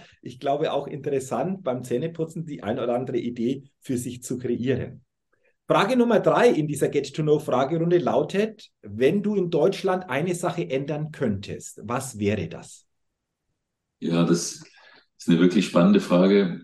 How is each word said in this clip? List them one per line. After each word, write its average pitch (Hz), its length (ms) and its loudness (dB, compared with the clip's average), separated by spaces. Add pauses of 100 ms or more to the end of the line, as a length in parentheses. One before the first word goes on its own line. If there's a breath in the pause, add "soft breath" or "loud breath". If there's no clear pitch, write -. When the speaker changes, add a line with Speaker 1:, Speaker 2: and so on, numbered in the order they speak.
(220 loud breath)
Speaker 1:
ich 123 180 -16
glaube 143 320 0
auch 143 140 -2
interessant, 139 800 -4
beim 127 200 -4
Zähneputzen 160 640 -6
die - 160 -12
ein 110 160 -4
oder 120 160 -2
andere 127 240 -4
Idee 120 460 -4 (160)
für 127 180 -4
sich - 240 -8
zu 131 160 -6
kreieren. 120 640 -4 (640)
Frage 202 300 2
Nummer 240 220 4
drei 165 280 4
in 151 180 2
dieser 147 220 -2
Get-to-Know-Fragerunde 151 1080 0
lautet, 151 720 -2 (100)
wenn 131 420 0
du 208 120 0
in 180 160 0
Deutschland 185 580 0
eine 160 260 -2
Sache 170 360 -4
ändern 147 420 -4
könntest, 101 720 -6
was 107 340 -6
wäre 98 300 -2
das? - 380 -16 (1120)
Speaker 2:
Ja, 85 260 2
das - 380 0 (560 soft breath)
ist - 100 -8
eine 85 120 6
wirklich - 260 4
spannende 98 340 4
Frage, 95 640 4